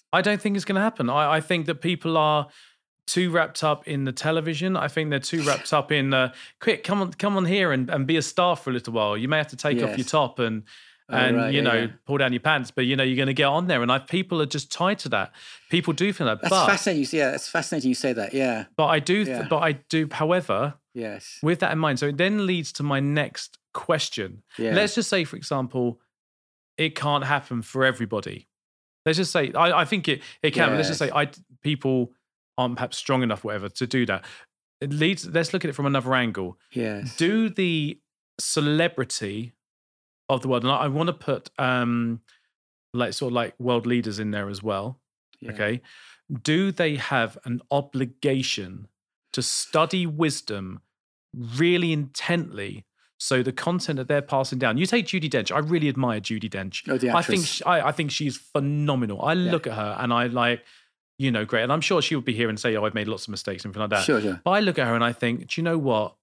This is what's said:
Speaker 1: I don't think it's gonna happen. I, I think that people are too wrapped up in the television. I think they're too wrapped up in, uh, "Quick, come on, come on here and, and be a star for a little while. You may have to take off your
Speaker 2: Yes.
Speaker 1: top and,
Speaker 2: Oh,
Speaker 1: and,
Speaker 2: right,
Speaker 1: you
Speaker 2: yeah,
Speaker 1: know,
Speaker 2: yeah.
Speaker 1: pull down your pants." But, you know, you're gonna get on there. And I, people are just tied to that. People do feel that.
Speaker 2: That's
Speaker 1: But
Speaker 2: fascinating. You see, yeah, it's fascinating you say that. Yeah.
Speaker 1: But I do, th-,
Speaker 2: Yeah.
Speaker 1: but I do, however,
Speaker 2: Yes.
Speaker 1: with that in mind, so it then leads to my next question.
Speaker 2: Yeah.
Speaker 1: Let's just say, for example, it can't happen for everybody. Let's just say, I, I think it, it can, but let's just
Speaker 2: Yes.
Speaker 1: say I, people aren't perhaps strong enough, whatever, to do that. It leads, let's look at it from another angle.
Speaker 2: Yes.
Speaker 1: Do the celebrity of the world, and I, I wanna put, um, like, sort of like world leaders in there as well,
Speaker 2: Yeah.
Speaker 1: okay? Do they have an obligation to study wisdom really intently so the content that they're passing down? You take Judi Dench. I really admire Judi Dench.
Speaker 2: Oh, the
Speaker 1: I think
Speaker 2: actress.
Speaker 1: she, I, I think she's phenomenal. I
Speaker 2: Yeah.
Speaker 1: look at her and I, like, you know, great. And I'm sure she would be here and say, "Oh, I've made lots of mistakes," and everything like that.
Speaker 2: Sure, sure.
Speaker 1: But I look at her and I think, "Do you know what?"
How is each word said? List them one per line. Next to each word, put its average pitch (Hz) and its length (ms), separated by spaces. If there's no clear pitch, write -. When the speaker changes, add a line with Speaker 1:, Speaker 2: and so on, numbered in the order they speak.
Speaker 1:
I 180 80
don't 202 200
think 202 140
it's 190 100
gonna 196 160
happen. 214 280
I, 147 280
I 156 40
think 165 260
that 165 140
people 165 360
are 151 300
too 180 260
wrapped 156 320
up 147 240
in 143 180
the 135 60
television. 160 640
I 147 100
think 151 220
they're 139 100
too 160 240
wrapped - 300
up 147 180
in, 139 220
uh, 127 200
"Quick, - 220
come 196 180
on, 175 120
come 202 240
on 185 80
here 180 260
and, 127 180
and 139 180
be 160 100
a 147 40
star 180 340
for - 140
a 127 40
little 120 200
while. 107 240
You 120 120
may 156 80
have 151 100
to - 80
take 131 220
off 113 140
your 120 80
Speaker 2:
Yes. 123 120
Speaker 1:
top 143 280
and, 110 240
Speaker 2:
Oh, 127 60
Speaker 1:
and, 127 220
Speaker 2:
right, 117 160
Speaker 1:
you 139 60
Speaker 2:
yeah, 139 40
Speaker 1:
know, 123 100
Speaker 2:
yeah. 117 140
Speaker 1:
pull 139 120
down 131 160
your 120 80
pants." 147 300
But, 131 140
you 135 120
know, 135 60
you're 131 140
gonna 135 160
get 143 120
on 160 220
there. 139 140
And 120 100
I, 135 80
people 180 420
are 151 40
just 139 260
tied 196 280
to - 100
that. 101 220
People 170 240
do 196 180
feel 160 160
that. 110 140
Speaker 2:
That's 170 80
Speaker 1:
But 180 180
Speaker 2:
fascinating. 190 340
You 127 40
see, 160 140
yeah, 135 160
it's - 120
fascinating 160 420
you 127 60
say 131 180
that. 113 200
Yeah. 123 320
Speaker 1:
But 151 120
I 156 120
do, 190 240
th-, 131 140
Speaker 2:
Yeah. 127 120
Speaker 1:
but 156 100
I 156 140
do, 156 380
however, 147 640
Speaker 2:
Yes. 107 500
Speaker 1:
with 165 160
that 170 120
in 160 80
mind, 147 200
so 147 80
it 143 100
then 202 280
leads 180 280
to 143 100
my 139 160
next 143 580
question. 104 680
Speaker 2:
Yeah. 113 160
Speaker 1:
Let's 208 220
just 233 140
say, 185 140
for - 140
example, 127 640
it 156 180
can't 147 280
happen 135 380
for 131 240
everybody. 110 640
Let's 160 120
just 185 140
say, 139 220
I, 170 280
I 156 40
think 185 240
it, 139 120
it 151 80
can, 160 180
but - 60
let's 156 140
just 156 100
Speaker 2:
Yes. 139 120
Speaker 1:
say - 40
I, 143 140
people 135 500
aren't 127 180
perhaps - 220
strong 131 260
enough, 110 220
whatever, 104 240
to - 180
do 123 200
that. 95 180
It 143 100
leads, 156 380
let's 165 240
look 165 100
at 160 60
it 135 40
from 143 120
another 131 280
angle. 101 440
Speaker 2:
Yes. 113 420
Speaker 1:
Do 214 340
the 165 500
celebrity 139 1120
of 131 120
the 135 60
world, 120 160
and 131 80
I, 135 60
I 139 100
wanna 160 260
put, - 440
um, 120 640
like, 120 200
sort 127 180
of 123 40
like 117 240
world 120 260
leaders 117 340
in 107 120
there 101 180
as 98 140
well, 107 360
Speaker 2:
Yeah. 117 120
Speaker 1:
okay? 107 300
Do 180 280
they 156 240
have 117 500
an 123 160
obligation 120 1160
to 135 80
study 160 640
wisdom 127 760
really 160 600
intently 135 920
so 127 220
the 123 100
content 170 460
that 127 100
they're 147 140
passing 135 380
down? 120 180
You 180 80
take 226 220
Judi 156 220
Dench. 120 260
I 147 40
really 156 300
admire 123 300
Judi 107 300
Dench. 95 400
Speaker 2:
Oh, 131 80
the 123 140
Speaker 1:
I 170 100
think 196 180
Speaker 2:
actress. 165 60
Speaker 1:
she, - 200
I, 156 240
I - 20
think 147 200
she's 147 260
phenomenal. 143 840
I 156 120
Speaker 2:
Yeah. 180 180
Speaker 1:
look 160 160
at 113 60
her 107 260
and 120 140
I, 120 140
like, 120 360
you 135 120
know, 110 140
great. 113 180
And 131 100
I'm 160 80
sure 170 200
she - 140
would 127 100
be 120 80
here 117 140
and 107 120
say, 113 160
"Oh, 107 100
I've 107 80
made 107 140
lots 107 160
of - 60
mistakes," 98 360
and 101 60
everything 107 180
like 104 100
that. 95 60
Speaker 2:
Sure, 127 160
sure. 95 220
Speaker 1:
But 175 80
I 202 80
look 190 180
at 135 80
her 117 80
and 117 100
I 120 100
think, 120 340
"Do - 120
you 165 40
know 165 160
what?" 110 440